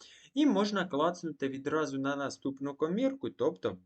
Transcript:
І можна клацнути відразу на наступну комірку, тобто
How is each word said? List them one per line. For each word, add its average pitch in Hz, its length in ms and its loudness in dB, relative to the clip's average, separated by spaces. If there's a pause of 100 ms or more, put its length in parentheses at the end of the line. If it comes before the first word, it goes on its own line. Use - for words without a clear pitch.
(340)
І 294 120 6
можна 208 400 2
клацнути 151 640 -2
відразу 139 500 -2
на 139 180 0
наступну 139 580 -4
комірку, 208 560 0
тобто 120 560 -2